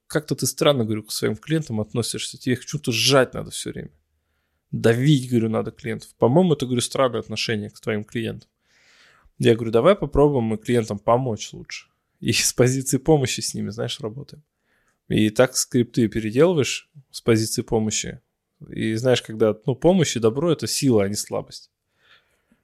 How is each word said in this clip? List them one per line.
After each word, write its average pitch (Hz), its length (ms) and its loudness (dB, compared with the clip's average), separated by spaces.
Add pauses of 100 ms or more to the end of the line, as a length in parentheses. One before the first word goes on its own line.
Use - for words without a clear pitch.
«Как-то 147 280 -4
ты 135 100 -4
странно, 135 400 2
говорю, 107 180 -4
к - 80 -16
своим 110 240 -4
клиентам 151 460 -4
относишься, - 560 -6
тебе 127 160 -2
их 120 80 -2
почему-то - 300 -6
сжать 123 420 2
надо 107 180 -10
все - 200 -10
время. - 200 -14 (800)
Давить, 123 580 2
говорю, 113 200 2
надо 110 220 -4
клиентов. - 380 -12 (100)
По-моему, 156 340 4
это, 135 120 -2
говорю, 123 160 -2
странное 120 400 -2
отношение 107 480 -6
к - 100 -20
твоим 107 240 -4
клиентам». 113 460 -10 (920)
Я 123 160 6
говорю: 113 160 -6
«Давай 131 240 6
попробуем 139 480 2
мы 110 140 -2
клиентам 110 420 -2
помочь 120 540 0
лучше». - 340 -16 (320)
И 120 140 -2
<laughs> - 0 -
с - 200 0
позиции 131 440 2
помощи 135 440 2
с - 140 -6
ними, 107 160 -6
знаешь, 117 300 -8
работаем. 135 420 -12 (640)
И 107 220 2
так 123 280 2
скрипты 120 500 0
переделываешь 117 840 0 (200)
с - 100 -16
позиции 113 420 0
помощи. 117 560 -4 (500)
И 110 260 -4
знаешь, 123 260 2
когда, 110 440 0
ну, 127 100 0
помощь 170 400 2
и 117 60 -2
добро — 139 320 2
это 113 140 -4
сила, 117 360 2
а 98 60 0
не 104 60 -4
слабость. - 540 -10 (960)